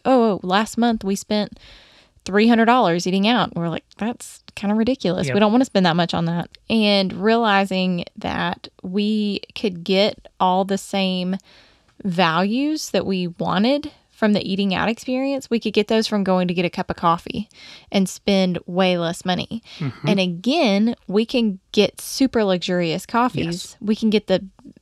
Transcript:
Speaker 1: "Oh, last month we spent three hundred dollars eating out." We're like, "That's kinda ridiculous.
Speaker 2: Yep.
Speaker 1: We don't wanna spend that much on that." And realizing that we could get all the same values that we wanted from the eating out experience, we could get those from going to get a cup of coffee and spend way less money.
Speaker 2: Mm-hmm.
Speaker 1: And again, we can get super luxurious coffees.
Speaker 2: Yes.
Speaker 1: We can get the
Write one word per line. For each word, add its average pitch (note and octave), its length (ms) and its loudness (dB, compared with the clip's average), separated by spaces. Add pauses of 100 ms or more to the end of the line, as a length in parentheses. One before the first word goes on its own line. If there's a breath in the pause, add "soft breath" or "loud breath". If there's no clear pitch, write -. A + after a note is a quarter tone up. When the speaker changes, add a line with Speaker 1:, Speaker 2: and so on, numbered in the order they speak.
Speaker 1:
"Oh, A#3 360 4
last F#3+ 340 -2
month A3+ 280 0
we G3 120 -2
spent - 440 -4 (680 loud breath)
three G#3 220 4
hundred A3+ 180 6
dollars G#3 400 4
eating G3 220 2
out." A3+ 280 0
We're E3+ 140 -2
like, - 160 -8 (140)
"That's - 420 -8 (140)
kinda G3+ 180 -2
ridiculous. G#3+ 540 0
Speaker 2:
Yep. C3 80 -2
Speaker 1:
We G3+ 40 4
don't G#3 120 4
wanna B3+ 140 4
spend F#3+ 200 2
that E3 100 2
much F3 200 0
on E3+ 100 0
that." E3+ 240 -4 (180)
And G3+ 460 2
realizing G3 920 2 (120)
that - 520 -6 (120)
we G#3 600 -2 (120)
could F3+ 300 -6
get G3 440 0 (120)
all F#3 260 2
the G3 140 -2
same F#3 580 -2 (680 soft breath)
values G3 840 0
that - 160 0
we F#3 220 -2
wanted G#3 640 0 (180)
from G#3+ 240 0
the G3 80 2
eating G3 320 -2
out F3+ 160 0
experience, C4 600 -4
we A3+ 100 0
could G#3 140 -4
get G#3 160 2
those A3 180 2
from G3+ 160 0
going F#3 240 2
to F3 80 -2
get F3 100 0
a D#3+ 40 -2
cup - 200 -6
of F3+ 60 -4
coffee - 540 -2 (420 loud breath)
and F#3+ 180 2
spend F#3+ 560 0
way F3+ 320 2
less E3+ 260 -4
money. F#3 380 -4 (160 loud breath)
Speaker 2:
Mm-hmm. D3 320 -4
Speaker 1:
And G3 100 2
again, G#3 760 0 (120)
we A3 180 0
can A3 340 -2 (120)
get - 300 2
super A#3+ 420 0
luxurious F3+ 640 -2
coffees. - 400 -2
Speaker 2:
Yes. E3+ 340 -8
Speaker 1:
We G#3 160 -2
can A3 140 0
get G3+ 160 2
the F#3 180 0 (380)